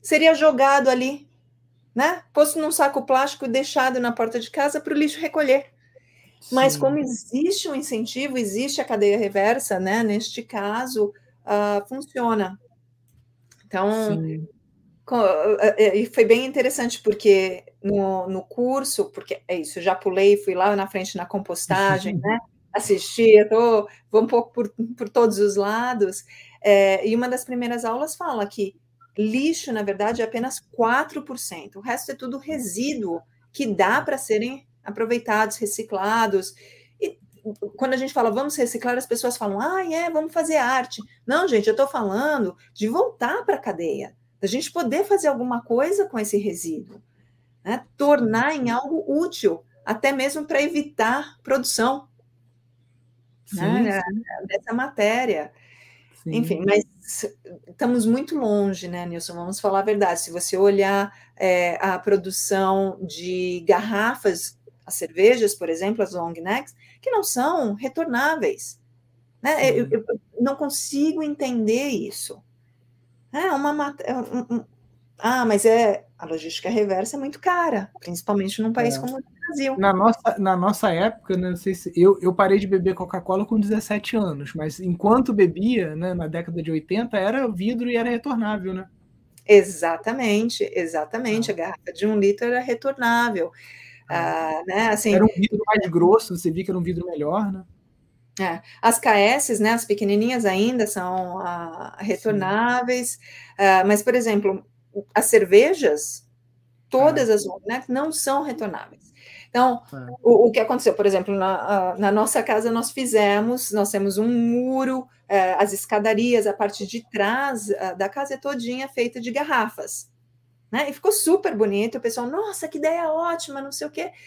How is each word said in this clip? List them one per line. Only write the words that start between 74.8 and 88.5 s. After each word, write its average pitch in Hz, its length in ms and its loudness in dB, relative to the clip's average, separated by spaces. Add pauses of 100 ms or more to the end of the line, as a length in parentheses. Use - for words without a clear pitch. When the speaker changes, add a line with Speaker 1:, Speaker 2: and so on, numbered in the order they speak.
Speaker 1:
ah, 240 280 0
mas 208 200 2
é, 226 400 4 (120)
a 170 80 -14
logística 160 440 -8
reversa 208 460 -2
é 285 40 -8
muito 277 200 -10
cara, 330 500 -2 (100)
principalmente 196 600 -4
num 226 120 -2
país 240 220 0
Speaker 2:
É. - 40 -8
Speaker 1:
como 247 200 -8
o - 40 -14 (240)
Brasil. 269 300 -4
Speaker 2:
Na 196 160 4
nossa, 220 460 2
na 190 180 2
nossa 202 340 0
época, 190 460 -2
né, 180 140 -2
não 175 40 -4
sei 185 200 -4
se, 180 200 -12
eu, 190 260 8
eu 180 120 2
parei 196 240 4
de 202 80 0
beber 190 300 0
Coca-Cola 185 500 -4
com 220 140 0
dezessete 208 560 -2
anos, 151 400 -4
mas 156 240 -8
enquanto 202 540 2
bebia, 185 640 2
né, 180 200 -4
na 170 120 -4
década 170 360 -6
de 160 80 -6
oitenta, 208 460 -4
era 226 300 0
vidro 226 420 -2
e 240 60 -2
era 233 140 0
retornável, 214 640 -4